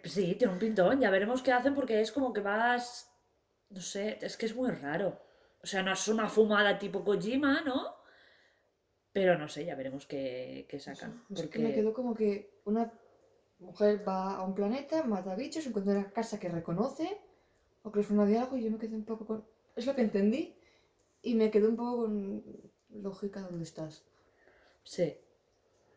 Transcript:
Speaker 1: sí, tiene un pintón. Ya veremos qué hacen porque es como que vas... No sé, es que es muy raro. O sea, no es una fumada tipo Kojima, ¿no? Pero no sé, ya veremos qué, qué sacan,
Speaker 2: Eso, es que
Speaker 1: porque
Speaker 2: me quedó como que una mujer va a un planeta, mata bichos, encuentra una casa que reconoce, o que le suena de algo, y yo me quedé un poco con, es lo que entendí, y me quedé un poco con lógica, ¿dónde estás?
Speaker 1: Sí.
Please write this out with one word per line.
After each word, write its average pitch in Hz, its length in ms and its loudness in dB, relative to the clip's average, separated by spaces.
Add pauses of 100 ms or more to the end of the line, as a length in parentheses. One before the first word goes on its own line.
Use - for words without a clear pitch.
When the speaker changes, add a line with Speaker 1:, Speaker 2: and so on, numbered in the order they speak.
Speaker 1:
sí, 180 300 0
tiene 202 180 2
un 180 60 -4
pintón. 220 420 4
Ya 214 80 6
veremos 208 320 2
qué 269 100 2
hacen 254 220 4
porque 240 260 2
es 220 140 2
como 262 180 0
que 208 80 -2
vas... 233 720 0 (580)
No 190 120 -12
sé, 202 400 -4
es - 160 -8
que 226 80 -4
es 220 100 -4
muy 254 140 0
raro. 165 500 -2 (420)
O - 60 -16
sea, 196 160 -2
no 190 80 0
es 185 160 -2
una 220 220 2
fumada 208 500 6
tipo 190 240 -4
Kojima, 254 600 2
¿no? 269 300 -2 (1160)
Pero 185 260 6
no 151 120 -6
sé, 151 160 -8
ya 156 100 -6
veremos 135 300 -8
qué, 131 640 -8
qué 143 100 -10
sacan, - 520 -14
Speaker 2:
Eso, 165 120 -6
es 151 60 -8
que - 80 -8
Speaker 1:
porque - 20 -4
Speaker 2:
me - 140 2
quedó 220 200 2
como 247 200 -4
que 208 520 -2
una 226 280 0 (680)
mujer 202 480 2
va 190 300 -2
a 185 80 -4
un 190 100 -4
planeta, 277 480 0
mata 190 320 -2
bichos, 302 300 -6
encuentra 202 280 0
una 196 180 0
casa 214 280 -4
que 185 100 -6
reconoce, 247 680 -2 (680)
o 208 80 -10
que 208 80 0
le 208 60 0
suena 208 200 4
de 208 120 4
algo, 254 200 -2
y 233 60 -4
yo 220 80 -2
me 220 60 -4
quedé 220 180 -8
un 220 100 -6
poco 220 200 -8
con, 220 200 -8 (300)
es 226 100 -6
lo 269 100 -2
que 254 60 0
entendí, 214 560 2 (640)
y 240 140 -2
me 220 160 4
quedé 214 160 6
un 233 100 2
poco 240 260 -2
con 208 400 -4 (460)
lógica, 196 520 -8
¿dónde 175 220 -8
estás? 156 400 -12 (800)
Speaker 1:
Sí. - 340 -2 (800)